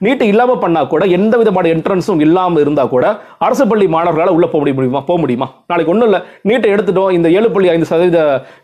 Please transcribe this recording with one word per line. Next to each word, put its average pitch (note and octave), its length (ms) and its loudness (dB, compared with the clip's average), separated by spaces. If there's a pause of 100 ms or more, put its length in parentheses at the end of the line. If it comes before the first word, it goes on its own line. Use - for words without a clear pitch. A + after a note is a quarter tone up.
நீட் B3+ 220 0
இல்லாம A#3+ 360 2
பண்ணா E3 260 -2
கூட, D#3 200 -2
எந்த G3+ 320 0
விதமான F#3 320 0
என்ட்ரன்ஸும் E3 520 -2
இல்லாம E3+ 400 2
இருந்தா D3 240 0
கூட C3 360 0 (180)
அரசு A#3 280 0
பள்ளி G3+ 200 2
மாணவர்களால E3 400 0
உள்ள F3+ 200 2
போக D3 260 -2
முடியுமா? C3 280 -2
போக F3 200 -2
முடியுமா? C3 320 -4 (140)
நாளைக்கு E3+ 260 -2
ஒண்ணும் A3+ 160 2
இல்ல, F#3+ 160 0 (240)
நீட்டை A3+ 220 0
எடுத்துட்டோம், F#3+ 400 0
இந்த E3+ 200 0
ஏழு G#3+ 200 2
புள்ளி F#3 180 0
ஐந்து E3 160 0
சதவீத E3 600 0 (180)